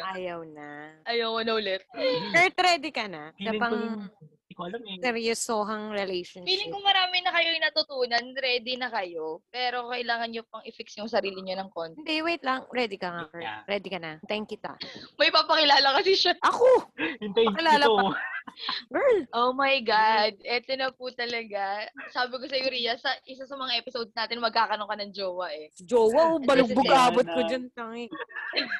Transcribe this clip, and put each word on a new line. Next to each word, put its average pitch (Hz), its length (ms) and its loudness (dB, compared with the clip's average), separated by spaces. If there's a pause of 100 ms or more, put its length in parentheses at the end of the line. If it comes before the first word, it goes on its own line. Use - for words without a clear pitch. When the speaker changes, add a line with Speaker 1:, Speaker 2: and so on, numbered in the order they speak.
(120)
Speaker 1:
Ayaw 180 320 -6
na. 151 240 -16 (380)
Speaker 2:
Ayoko 226 360 -2
na 226 140 0
ulit. 196 260 -2 (460)
Speaker 1:
Kurt, 359 320 4
ready 339 320 2
ka 220 160 -4
na? 156 260 -12
Speaker 3:
Feeling 202 140 -8
Speaker 1:
Sa 220 60 0
Speaker 3:
ko 214 100 -2
Speaker 1:
pang 220 100 0
Speaker 3:
yung, 220 220 -2 (480)
hindi - 100 -20
ko 175 140 -10
alam 226 160 -8
eh. 190 160 -10
Speaker 1:
seryosohang 226 920 -2
relationship. 185 540 -4
Speaker 2:
Feeling 381 240 -2
ko 403 120 -6
marami 370 420 2
na 370 80 0
kayo 330 180 2
yung 320 140 0
natutunan. 254 600 -2 (100)
Ready 247 400 -2
na 247 160 -6
kayo. 175 340 -6 (220)
Pero 247 400 -4
kailangan 233 400 -2
nyo 226 180 -8
pang 220 160 -16
i-fix - 360 -16
yung 214 100 -8
sarili 196 320 -2
nyo 185 180 -6
ng 190 140 -8
konti. 165 260 -8
Speaker 1:
Hindi, 311 220 -4
wait 339 240 -2
lang. 262 240 -4
Ready 226 320 -4
ka 185 100 -4
nga, 170 180 -8
Kurt. 170 140 -14
Speaker 3:
Yeah. 107 220 -10
Speaker 1:
Ready 196 240 -4
ka 185 100 -6
na. 165 140 -10 (160)
Thank 214 240 -6
kita. - 240 -12 (400)
Speaker 2:
May 320 160 4
papakilala 302 640 6
kasi 381 180 4
siya. 349 240 2
Speaker 1:
Ako! - 300 4 (320)
Speaker 3:
Hintay, 226 480 0
Speaker 1:
Pakilala 294 340 4
Speaker 3:
ito. 226 140 6
Speaker 1:
pa. 196 160 4 (800)
Girl! 440 260 4 (140)
Speaker 2:
Oh 240 200 2
my 269 280 2
God. 220 640 4
Eto 240 320 -4
na 262 160 -2
po 254 180 -12
talaga. 214 800 -6 (240)
Sabi 247 240 -2
ko 247 80 -10
sa'yo, 262 240 -2
Ria, 247 320 -2
sa 262 240 -2
isa 262 240 -16
sa 277 80 -12
mga 262 240 -4
episodes 233 320 -8
natin, 233 320 -4
magkakaroon 214 420 0
ka 208 140 -6
ng 202 160 -12
jowa 180 340 -4
eh. 151 300 -12
Speaker 1:
Jowa? 226 480 4
Oh, 330 100 2
Speaker 2:
Kasi 262 120 -4
Speaker 1:
balubog 262 340 4
Speaker 3:
Wala 262 240 8
Speaker 1:
abot 247 160 4
Speaker 3:
na. 339 80 -8
Speaker 1:
ko 262 140 0
dyan, 254 260 -2
tangi. 233 400 -10 (680)